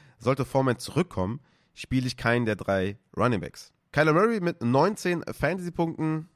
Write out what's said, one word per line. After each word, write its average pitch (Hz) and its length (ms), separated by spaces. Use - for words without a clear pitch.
Sollte 131 280
Foreman 131 320
zurückkommen, 110 600
spiele 131 320
ich 123 100
keinen 120 300
der 107 100
drei 98 420
Running 107 240
Backs. - 320
Kyler 151 220
Murray 214 260
mit 170 220
neunzehn 160 680
Fantasy-Punkten, 165 1040